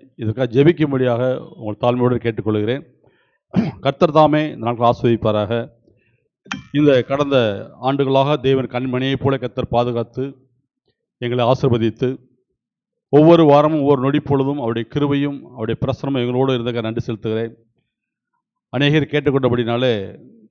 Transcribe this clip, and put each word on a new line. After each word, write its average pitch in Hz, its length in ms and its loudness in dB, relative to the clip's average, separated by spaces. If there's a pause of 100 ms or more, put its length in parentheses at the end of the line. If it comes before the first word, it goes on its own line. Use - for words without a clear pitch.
(160)
இதற்காக 120 360 -4
ஜெபிக்கும்படியாக 131 840 0
உங்கள் 110 440 -12
தாழ்மையோடு 123 400 0
கேட்டுக்கொள்கிறேன். 107 640 -4 (1000)
கர்த்தர் 143 320 0
தாமே 151 320 4
இந்த 151 120 -10
நாட்களை 117 360 0
ஆசீர்வதிப்பாராக. 113 760 -2 (1040)
இந்த 143 300 4
கடந்த 131 640 -2 (120)
ஆண்டுகளாக 135 560 0
தேவன் 131 300 0
கண்மணியைப் 127 540 -4
போல 135 160 0
கர்த்தர் 123 320 -8
பாதுகாத்து 120 680 -4 (840)
எங்களை 123 260 -2
ஆசீர்வதித்து 123 720 0 (880)
ஒவ்வொரு 160 360 6
வாரமும் 147 360 4
ஒவ்வொரு 139 200 2
நொடி 139 200 0
பொழுதும் 139 380 -2
அவருடைய 117 360 -4
கிருபையும் 143 480 -2
அவருடைய 117 440 -6
பிரசனமும் 131 400 -4
எங்களோடு 131 260 0
இருந்ததுக்காக 117 300 -4
நன்றி 113 300 -6
செலுத்துகிறேன். 110 420 -6 (1120)
அநேகர் 143 420 2
கேட்டுக்கொண்டபடினாலே, 123 1080 0 (320)